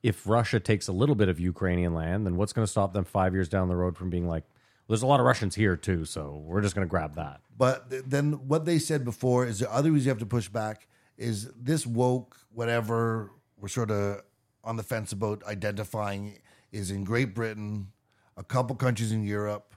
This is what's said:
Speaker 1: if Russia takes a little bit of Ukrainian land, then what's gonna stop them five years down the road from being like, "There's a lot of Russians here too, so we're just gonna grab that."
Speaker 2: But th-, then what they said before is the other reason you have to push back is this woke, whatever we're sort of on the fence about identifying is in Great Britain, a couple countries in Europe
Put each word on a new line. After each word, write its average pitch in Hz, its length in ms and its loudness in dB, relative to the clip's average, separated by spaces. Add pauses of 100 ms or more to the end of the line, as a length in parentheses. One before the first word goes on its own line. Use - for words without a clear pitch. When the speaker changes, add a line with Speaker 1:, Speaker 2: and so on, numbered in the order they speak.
Speaker 1:
if 104 260 0
Russia 113 320 4
takes 104 260 0
a 98 60 -4
little 123 240 4
bit 101 120 4
of 82 120 0
Ukrainian 87 520 2
land, 85 320 0
then 87 120 0
what's 101 160 0
gonna 110 160 0
stop 98 240 0
them 95 120 0
five 92 300 2
years 92 140 0
down 95 200 2
the 90 60 2
road 90 220 0
from 92 140 -6
being 87 180 0
like, 82 160 -2 (420)
"There's 110 160 0
a 127 60 0
lot 139 100 6
of 123 80 4
Russians 107 300 2
here 101 200 4
too, 82 280 -2
so 76 420 -10
we're 90 140 0
just 101 160 0
gonna 98 100 0
grab 82 300 -2
that." 73 240 -10 (160)
Speaker 2:
But 127 340 0
th-, 131 160 -8
then 143 280 0 (120)
what 156 180 2
they 170 140 2
said 151 260 0
before 123 400 2
is 107 140 -4
the 107 140 -2
other 143 180 4
reason 143 160 4
you 135 40 4
have 113 100 -2
to 117 60 -4
push 113 220 -2
back 107 380 -6 (300)
is 110 340 -4 (100)
this 151 240 0
woke, 123 520 0 (180)
whatever 117 760 0 (240)
we're 101 120 -12
sort 113 220 -2
of 101 320 0 (400)
on 113 140 -4
the 110 80 -6
fence 110 260 -6
about 104 340 -2
identifying 101 920 -4 (320)
is 98 220 -6
in 98 100 -4
Great 104 320 0
Britain, 107 540 -6 (480)
a 90 80 -14
couple 123 320 0
countries 117 340 0
in 110 140 0
Europe 104 520 -4